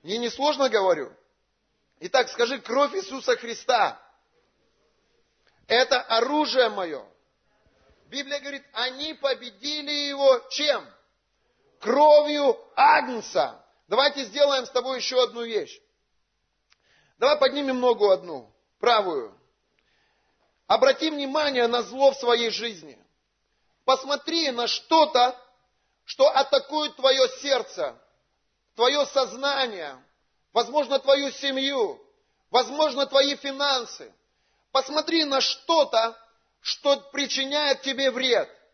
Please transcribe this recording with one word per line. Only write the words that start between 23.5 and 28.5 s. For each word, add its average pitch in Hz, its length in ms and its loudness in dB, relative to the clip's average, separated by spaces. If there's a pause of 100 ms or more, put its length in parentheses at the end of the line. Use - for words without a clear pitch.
Посмотри 285 680 -2
на 240 140 -4
что-то, 285 720 2 (680)
что 269 260 2
атакует 285 680 -2
твое 262 320 4 (140)
сердце, 208 520 -4 (800)